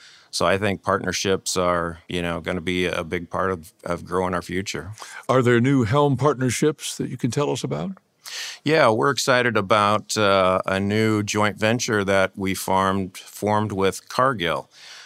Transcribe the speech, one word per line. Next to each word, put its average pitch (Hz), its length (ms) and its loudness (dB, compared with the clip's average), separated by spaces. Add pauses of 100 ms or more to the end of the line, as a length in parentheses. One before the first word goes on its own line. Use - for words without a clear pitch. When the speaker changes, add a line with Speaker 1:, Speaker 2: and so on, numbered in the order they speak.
(320)
Speaker 1:
so - 120 -2
I 92 140 2
think 98 240 -4
partnerships 95 760 -2
are, 85 520 -2
you 90 120 -4
know, 85 200 -4
gonna 90 200 -6
be 90 260 -2
a 85 180 -4
big 87 260 -8
part 92 220 -2
of, 82 200 -10 (120)
of 87 200 -6
growing 90 300 -2
our 87 80 -2
future. 90 480 -8 (380)
Speaker 2:
Are 127 120 4
there 120 200 6
new 131 240 4
Helm 139 320 2
partnerships 131 800 0
that 127 140 -6
you 135 60 -10
can 127 140 -2
tell 143 200 -2
us 139 120 -6
about? 151 300 -6 (720)
Speaker 1:
Yeah, 147 260 6
we're 131 200 2
excited 123 460 2
about, 104 640 2
uh, 98 480 4
a 95 140 0
new 107 420 2
joint 104 360 0
venture 110 440 0
that 95 340 2
we 95 180 -2
formed, 95 640 0
formed 104 540 -2
with 95 380 -2
Cargill. 85 600 -2 (380)